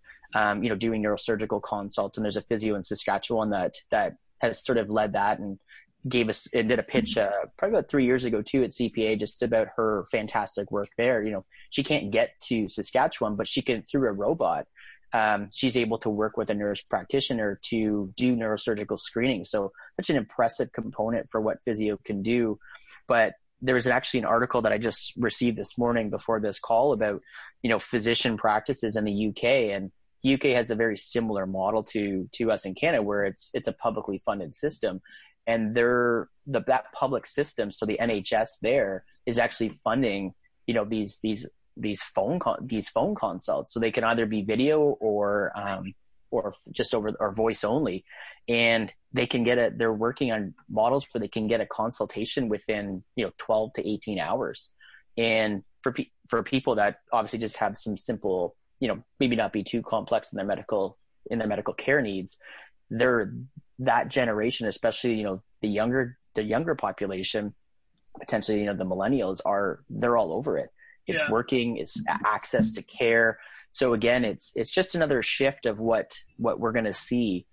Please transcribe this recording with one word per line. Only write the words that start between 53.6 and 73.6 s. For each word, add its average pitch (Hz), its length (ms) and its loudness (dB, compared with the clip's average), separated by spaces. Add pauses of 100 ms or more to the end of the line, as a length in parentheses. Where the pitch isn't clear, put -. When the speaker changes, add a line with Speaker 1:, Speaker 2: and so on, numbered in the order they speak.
Speaker 1:
to - 160 -4
eighteen 104 300 -4
hours. 90 500 -4 (480)
And 110 460 2 (180)
for 127 100 0
pe-, - 200 -6 (180)
for 113 140 2
people 131 320 0
that 104 240 2 (120)
obviously 113 280 0
just 110 180 -4
have 104 200 0
some 107 200 -4
simple, 92 580 -2 (240)
you 131 80 0
know, 107 160 -2 (160)
maybe 123 160 2
not 107 160 0
be 104 120 -2
too 117 180 -4
complex - 500 -2
in 110 60 -8
their 98 80 -2
medical, 98 520 -2 (320)
in 117 100 -2
their 107 80 -2
medical 104 260 -4
care 139 280 2
needs, 98 360 -6 (520)
they're 117 440 2 (460)
that 127 300 2
generation, 117 580 0
especially, 113 480 0
you 107 80 0
know, 95 180 -2 (200)
the 107 60 0
younger, 120 500 0 (180)
the 107 80 0
younger 139 320 0
population, 101 800 -4 (640)
potentially, 107 400 0
you 104 60 0
know, 101 100 0
the 92 100 -2
millennials 95 600 0
are, 101 440 0
they're 120 260 2
all 101 160 2
over 107 260 0
it. - 120 -4 (380)
It's - 140 0
Speaker 2:
Yeah. 101 100 0
Speaker 1:
working, 120 460 2
it's - 300 -6
a-, - 180 0
access 107 480 0
to 110 80 -10
care. 113 580 2 (320)